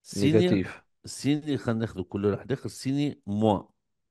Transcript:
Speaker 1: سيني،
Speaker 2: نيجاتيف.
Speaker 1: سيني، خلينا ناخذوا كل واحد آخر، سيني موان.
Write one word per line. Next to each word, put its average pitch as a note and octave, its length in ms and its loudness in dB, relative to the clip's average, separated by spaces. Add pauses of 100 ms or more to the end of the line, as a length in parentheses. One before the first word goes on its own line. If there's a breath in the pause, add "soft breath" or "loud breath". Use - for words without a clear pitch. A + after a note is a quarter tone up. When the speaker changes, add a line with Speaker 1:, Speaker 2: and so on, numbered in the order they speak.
Speaker 1:
سيني، A2+ 380 2
Speaker 2:
نيجاتيف. G2 420 0 (240)
Speaker 1:
سيني، D3 520 -2
خلينا A2+ 220 -2
ناخذوا G#2 240 -4
كل G2 220 -4
واحد G2 260 0
آخر، B2+ 180 -6
سيني C#3 580 -4
موان. G#2 400 2 (440)